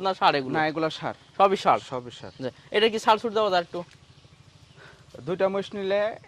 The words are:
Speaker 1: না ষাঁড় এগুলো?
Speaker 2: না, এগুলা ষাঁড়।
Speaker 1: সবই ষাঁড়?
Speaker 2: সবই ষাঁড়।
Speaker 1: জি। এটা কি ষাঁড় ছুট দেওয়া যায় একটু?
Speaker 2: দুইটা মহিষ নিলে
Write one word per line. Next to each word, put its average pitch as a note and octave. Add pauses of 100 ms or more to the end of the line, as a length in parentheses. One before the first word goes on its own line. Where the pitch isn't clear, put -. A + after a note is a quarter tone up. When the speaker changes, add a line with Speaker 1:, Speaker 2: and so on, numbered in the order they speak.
Speaker 1:
না F#3+
ষাঁড় D#3+
এগুলো? C3+
Speaker 2:
না, D#3
এগুলা D#3+
ষাঁড়। C3+ (200)
Speaker 1:
সবই G3
ষাঁড়? C3 (100)
Speaker 2:
সবই B2 (100)
ষাঁড়। F#2+ (100)
Speaker 1:
জি। B2 (200)
এটা G#3+
কি A3
ষাঁড় G#3+
ছুট A3+
দেওয়া G#3
যায় F3+
একটু? F3 (1400)
Speaker 2:
দুইটা F#3+
মহিষ G3
নিলে G3+ (120)